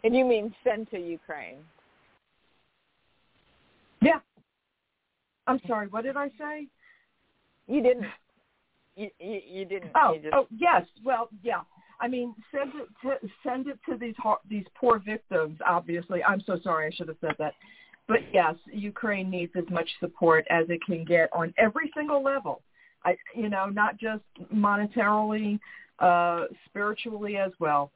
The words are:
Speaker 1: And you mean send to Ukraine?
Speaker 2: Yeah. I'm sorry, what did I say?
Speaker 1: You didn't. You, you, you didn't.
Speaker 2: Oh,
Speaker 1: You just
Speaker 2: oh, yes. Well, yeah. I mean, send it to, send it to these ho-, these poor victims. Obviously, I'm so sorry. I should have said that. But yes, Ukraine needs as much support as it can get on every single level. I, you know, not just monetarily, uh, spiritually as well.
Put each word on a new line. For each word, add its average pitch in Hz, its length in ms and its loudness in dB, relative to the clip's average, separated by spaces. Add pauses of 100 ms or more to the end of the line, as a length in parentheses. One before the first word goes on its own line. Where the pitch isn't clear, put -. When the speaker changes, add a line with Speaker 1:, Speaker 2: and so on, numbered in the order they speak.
Speaker 1:
And 226 120 4
you 254 100 6
mean 220 280 2 (100)
send 220 260 0
to 208 100 -8
Ukraine? 156 580 -12 (2500)
Speaker 2:
Yeah. 302 180 6 (1300)
I'm 262 220 0
sorry, 214 200 -2
what 214 160 -6
did 269 140 -6
I 285 120 -4 (100)
say? 302 280 -10 (1000)
Speaker 1:
You 254 160 2
didn't. 247 240 4 (880)
You, 202 140 -10 (100)
you, 196 280 -10
you 190 180 -10
didn't. 180 300 -10
Speaker 2:
Oh, 262 180 6
Speaker 1:
You 156 80 -4
just 156 120 -4
Speaker 2:
oh, 269 140 2 (100)
yes. 220 280 4 (200)
Well, 240 240 -2 (140)
yeah. 202 180 -2 (400)
I 240 60 -4
mean, 240 260 -4 (180)
send 277 240 -6
it - 120 -12 (160)
to, 254 260 -4 (140)
send 262 240 -4
it 277 120 -10 (100)
to 247 80 -4
these 226 200 -8
ho-, - 320 0
these 208 160 -4 (100)
poor 233 240 4
victims. 160 680 -4
Obviously, 170 580 -2
I'm 202 220 2
so 180 180 -2
sorry. 160 240 0
I 156 40 -4
should 165 160 -8
have 160 140 -12
said 156 180 -2
that. 151 140 -2 (540)
But 220 120 2 (140)
yes, 170 220 4 (160)
Ukraine 202 580 -4
needs 175 260 -4
as 180 140 -2
much 165 200 -2 (120)
support 165 480 4
as 165 200 4
it 170 160 -2
can 165 200 -4
get 165 260 4
on 170 260 -2
every 247 380 2
single 302 260 0
level. 269 400 -2 (440)
I, 180 100 2 (180)
you 214 160 -4
know, 196 180 -2
not 208 300 0
just 220 260 -6 (300)
monetarily, 208 1040 2 (400)
uh, 175 460 4 (200)
spiritually 208 720 -4
as 190 220 -2
well. 147 360 0